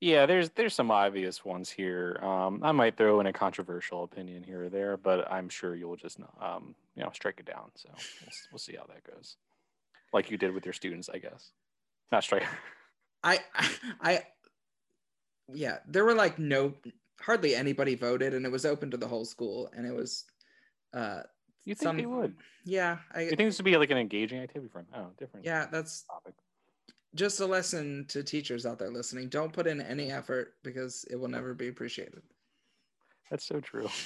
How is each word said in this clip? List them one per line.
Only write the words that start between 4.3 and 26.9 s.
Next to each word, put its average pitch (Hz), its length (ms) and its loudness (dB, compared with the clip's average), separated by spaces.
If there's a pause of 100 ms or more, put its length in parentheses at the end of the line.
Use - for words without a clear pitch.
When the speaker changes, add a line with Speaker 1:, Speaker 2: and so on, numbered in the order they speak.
Speaker 1:
here 90 220 -10
or 90 60 -6
there, 98 260 0
but 95 340 2
I'm 92 180 -4
sure 87 260 -6
you'll 87 220 -8
just, - 220 -14 (220)
um, 90 340 -8 (200)
you - 80 -8
know, - 100 -4
strike - 280 -6
it - 60 -20
down. - 280 -12
So - 180 -20
we'll, - 380 -16 (220)
we'll - 60 -14
see - 180 -12
how - 100 -14
that - 180 -20
goes. - 320 -20 (760)
Like 101 180 2
you 107 80 -2
did 95 140 2
with 92 120 -6
your - 100 -6
students, 87 340 -8
I - 100 -8
guess. - 340 -16 (600)
Not 107 120 4
strike. 98 200 2 (400)
<laughs> - 400 -12
Speaker 2:
I, 175 160 4 (140)
I, - 140 2 (320)
I, 170 220 2 (1300)
yeah, 135 260 -4 (100)
there 185 160 4
were, 233 100 8
like, 196 240 6
no, 143 360 4 (440)
hardly 180 360 4
anybody 139 400 2
voted, 127 400 2
and 127 100 -2
it 127 80 -4
was 131 140 0
open 143 240 0
to 123 80 -4
the 117 100 -4
whole 113 160 -2
school, 117 500 -6
and 120 120 -8
it 123 80 -6
was, - 300 -6 (680)
uh, 107 300 -6 (420)
Speaker 1:
You 202 100 -6
think - 140 -8
Speaker 2:
some 160 80 0
Speaker 1:
they 240 100 -2
would? 240 300 -2 (300)
Speaker 2:
Yeah, 175 320 0 (140)
I 165 100 -4
Speaker 1:
You 165 80 -2
think 208 180 4
this 202 100 0
would 190 60 -2
be, 185 140 8
like, 147 120 6
an 139 60 4
engaging 110 440 0
activity 127 300 -12
for 90 120 -14
them? 85 120 -20
Oh, 127 240 -10
different 123 280 -14
Speaker 2:
Yeah, 160 200 -2
that's 160 360 -8
Speaker 1:
topic. - 320 -16 (800)